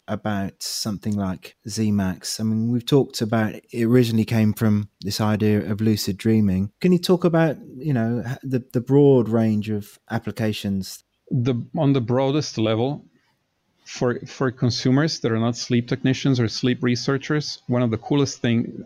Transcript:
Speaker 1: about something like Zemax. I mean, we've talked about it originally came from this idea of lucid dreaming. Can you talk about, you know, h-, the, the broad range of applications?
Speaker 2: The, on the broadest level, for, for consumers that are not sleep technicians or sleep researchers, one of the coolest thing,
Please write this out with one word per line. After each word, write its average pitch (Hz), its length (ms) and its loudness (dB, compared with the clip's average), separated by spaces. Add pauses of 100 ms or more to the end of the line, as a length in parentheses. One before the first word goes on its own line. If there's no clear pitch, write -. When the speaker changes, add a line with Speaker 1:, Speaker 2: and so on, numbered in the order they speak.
Speaker 1:
about 101 560 -6
something 104 540 -6
like 95 400 -6 (100)
Zemax. 101 720 -2
I 113 40 -6
mean, 110 280 -2
we've 120 140 -2
talked - 340 2
about 110 360 0
it - 280 -8
originally 113 400 4
came 110 300 2
from 107 340 0 (140)
this 101 180 -6
idea 107 500 0
of 104 120 -4
lucid 107 340 0
dreaming. 110 640 2
Can 180 140 4
you 170 60 4
talk 175 260 2
about, 160 320 2 (180)
you 139 160 -4
know, 117 340 0
h-, 123 160 -10
the, 131 300 -4
the 127 80 -2
broad 135 480 6
range 110 420 0
of 104 300 -8 (100)
applications? 104 920 -4 (260)
Speaker 2:
The, 127 260 0 (220)
on 147 140 2
the 139 80 2
broadest 135 580 -2
level, 113 460 -2 (800)
for, - 440 -2
for 131 240 -4
consumers 131 720 0
that 120 100 0
are 113 80 0
not 120 160 0
sleep 120 320 -2
technicians 131 540 0
or 110 80 0
sleep 123 340 -2
researchers, 135 840 -2
one 123 140 0
of 123 80 2
the 110 80 0
coolest - 440 0
thing, - 440 0